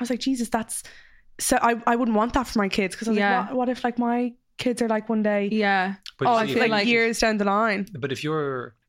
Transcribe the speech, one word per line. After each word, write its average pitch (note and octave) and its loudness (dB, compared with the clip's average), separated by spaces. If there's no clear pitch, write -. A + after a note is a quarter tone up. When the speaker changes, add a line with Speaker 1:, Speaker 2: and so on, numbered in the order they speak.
Speaker 1:
was A#3+ -4
like, A#3+ -2
"Jesus, A#3+ -2
that's," - -4
so - 2
I, A#3 2
I A#3+ 4
wouldn't A#3 2
want A3+ 2
that C4 0
for - -2
my G3+ 2
kids, F#3 -2
'cause A3 -10
I A3+ 0
was G#3+ 2
Speaker 2:
Yeah. G3+ 2
Speaker 1:
like, G3+ -8
"What, C4 -4
what B3 0
if, B3 -4
like, A#3+ -2
my A#3+ 0
kids B3 -2
are A#3 2
like G#3+ -2
one A3 0
day," G#3 0
Speaker 2:
Yeah. G3 2
Speaker 3:
But - 0
Speaker 1:
oh, B3 6
Speaker 3:
you A#3 4
Speaker 1:
I A3 2
Speaker 3:
see, - -2
Speaker 1:
feel A#3 2
Speaker 2:
Like A#3 2
Speaker 1:
like, G#3 2
years A3+ 2
down A3 2
the G3+ 0
line. G3+ 0
Speaker 3:
But C3 -4
if C3+ -6
you're, C#3+ -4